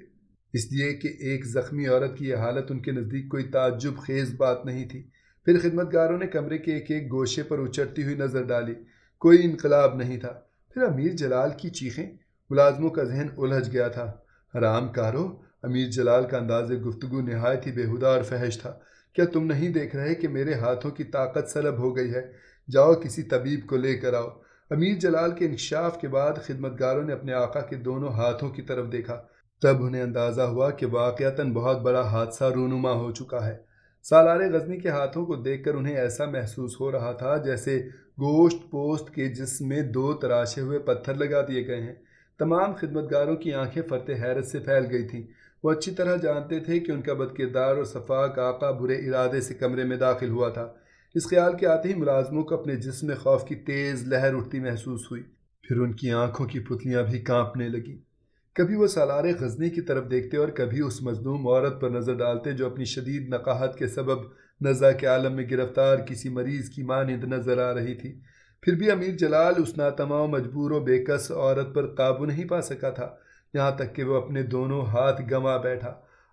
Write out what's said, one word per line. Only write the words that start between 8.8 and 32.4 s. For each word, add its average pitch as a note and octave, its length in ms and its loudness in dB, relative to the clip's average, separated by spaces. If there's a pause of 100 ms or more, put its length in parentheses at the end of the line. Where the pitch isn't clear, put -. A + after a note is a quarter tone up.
कोई E3+ 160 12
इनकलाब D3 600 4
नहीं B2 200 -4
था। - 320 -12 (240)
फिर B3+ 100 2
अमीर D#3+ 280 2
जलाल C#3 380 0 (100)
की E3+ 100 -8
चीखें, C3+ 480 -10 (320)
मुलाजमों C#3+ 400 6
का D#3 140 0
जहन C3+ 240 -4 (100)
उलझ C3 300 0
गया A#2+ 200 0
था। A#2 380 -8 (280)
"हराम A#2 340 2
कारो," B2 560 -2 (200)
अमीर B2+ 240 -2
जलाल A#2+ 360 4
का B2+ 140 -2
अंदाज़े A#2 380 0
गुफ्तगू B2 440 -4
नहायत B2 460 0
ही C3+ 60 -4
बेहुदा A#2+ 360 0
और B2+ 140 4
फहश B2 360 -4
था। - 220 -14 (340)
"क्या F3 120 4
तुम E3 180 0
नहीं D#3+ 280 0
देख D3+ 240 -2
रहे D3 180 -2
कि E3 140 -2
मेरे C#3 260 -2
हाथों B2 360 -2
की C#3+ 140 -8
ताकत C#3 420 -2
सलब D3 320 -2
हो B2+ 140 0
गई B2 160 0
है? B2+ 240 -6 (380)
जाओ D3 240 10
किसी D#3+ 280 -2
तबीब C#3 440 -2
को C3+ 100 0
लेकर B2+ 380 0
आओ।" A#2+ 280 -4 (300)
अमीर F3+ 260 2
जलाल E3+ 340 4
के F3 120 -2
इंकशाफ D#3+ 560 -2
के C#3+ 80 -6
बाद C#3+ 380 0
खिदमतगारों C3 580 -2
ने D3+ 80 -4
अपने C3+ 200 -6
आका B2+ 280 0
के C3+ 160 -8
दोनों C3 360 -4
हाथों A#2+ 380 -2
की C3+ 120 -10
तरफ B2 240 -6
देखा। A#2 280 -6 (480)
तब C3+ 180 6
उन्हें B2+ 220 -2
अंदाज़ा A#2+ 420 0
हुआ B2 260 2
कि C#3+ 160 -2
वाक़यातन B2 640 0
बहुत A#2+ 260 2
बड़ा B2 240 2
हादसा A2+ 460 0